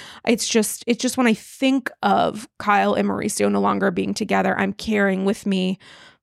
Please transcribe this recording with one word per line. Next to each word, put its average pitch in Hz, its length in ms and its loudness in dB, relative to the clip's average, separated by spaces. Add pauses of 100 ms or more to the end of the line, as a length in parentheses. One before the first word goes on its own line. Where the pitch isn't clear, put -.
(280)
It's 226 220 0
just, - 360 0
it's 233 160 0
just 254 140 -2
when 254 120 4
I 226 60 4
think 262 560 -2 (140)
of 202 540 0
Kyle 202 360 2
and 202 140 2
Mauricio 202 420 0
no 202 120 2
longer 202 280 0
being 190 240 -2
together, 190 460 0
I'm 196 140 -2
carrying 196 500 0
with 196 220 -2
me 185 340 0 (440)